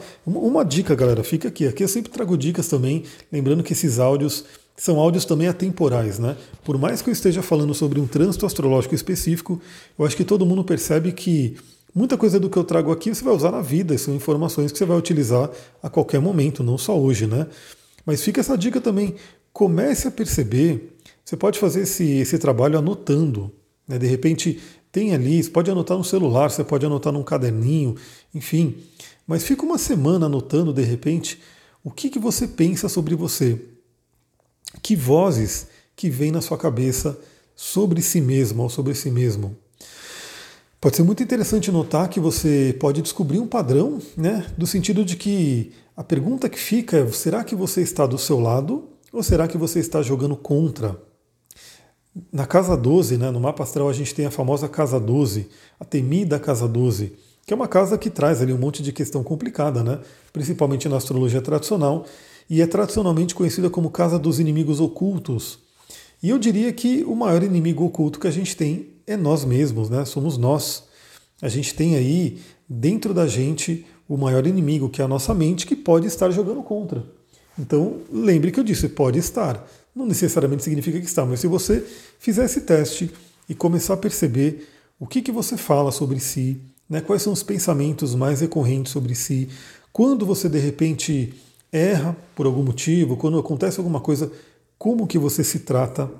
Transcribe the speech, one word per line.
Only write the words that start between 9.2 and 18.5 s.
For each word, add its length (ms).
eu 60
acho 100
que 100
todo 200
mundo 180
percebe 500
que 440
muita 240
coisa 200
do 120
que 80
eu 60
trago 280
aqui 220
você 100
vai 100
usar 160
na 120
vida, 340
são 180
informações 560
que 60
você 80
vai 140
utilizar 520
a 60
qualquer 320
momento, 420
não 140
só 220
hoje, 280
né? 200
Mas 180
fica 200
essa 160